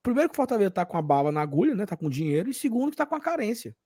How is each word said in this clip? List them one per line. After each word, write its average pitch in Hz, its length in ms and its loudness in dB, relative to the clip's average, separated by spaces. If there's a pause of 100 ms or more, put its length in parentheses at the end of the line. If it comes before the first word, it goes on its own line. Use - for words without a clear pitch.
Primeiro 269 260 2
que - 60 -4
o - 20 -12
Fortaleza 220 360 2
tá 180 160 -2
com 180 100 -4
a 160 60 0
bala 143 280 4
na 151 80 0
agulha, 151 360 2
né? 202 100 -2
Tá 170 100 -6
com 156 140 -4
dinheiro. 151 400 0
E 262 60 -4
segundo 254 340 0
que 302 80 -8
tá 294 80 0
com 302 80 -4
a 302 80 -4
carência. 240 640 -4